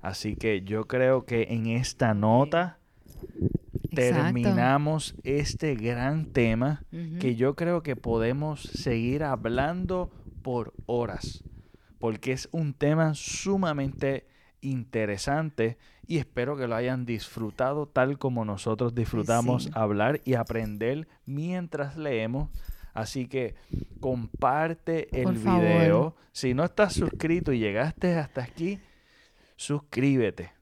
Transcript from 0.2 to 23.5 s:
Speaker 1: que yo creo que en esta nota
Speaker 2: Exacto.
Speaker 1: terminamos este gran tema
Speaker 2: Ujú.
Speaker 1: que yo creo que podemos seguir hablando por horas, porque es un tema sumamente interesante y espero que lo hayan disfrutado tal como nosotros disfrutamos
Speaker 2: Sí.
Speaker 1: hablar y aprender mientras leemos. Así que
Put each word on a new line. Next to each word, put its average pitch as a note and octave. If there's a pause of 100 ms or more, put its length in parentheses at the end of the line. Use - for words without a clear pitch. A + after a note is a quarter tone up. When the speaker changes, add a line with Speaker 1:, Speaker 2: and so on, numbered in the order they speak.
Speaker 1:
que G#2+
yo G#2+
creo B2+
que A#2
en A2+
esta A#2
nota C#3+ (1120)
Speaker 2:
Exacto. B2
Speaker 1:
terminamos B2+
este C#3+
gran A#2+
tema B2 (100)
Speaker 2:
Ujú. E3
Speaker 1:
que B2+
yo C3
creo E3+
que D3+
podemos B2+
seguir B2
hablando D#3 (320)
por B2 (140)
horas, A#2 (540)
porque A#2
es C3
un D#3
tema D#3
sumamente C#3+ (360)
interesante A#2+ (300)
y -
espero C3
que C3
lo A#2
hayan B2
disfrutado A#2+
tal C3
como A#2+
nosotros A2
disfrutamos A#2
Speaker 2:
Sí. C#3+
Speaker 1:
hablar A2
y B2+
aprender A2+ (180)
mientras D3+
leemos. C#3 (420)
Así A#2
que B2 (460)